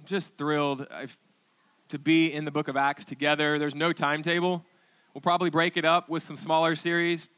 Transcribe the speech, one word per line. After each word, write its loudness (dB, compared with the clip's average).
just -4
thrilled, 0
I've, -12
to -8
be 4
in -4
the -4
book -2
of -6
Acts 0
together. 0
There's -2
no 0
timetable. 0
We'll -16
probably 0
break 2
it 0
up 4
with -4
some -14
smaller 2
series -2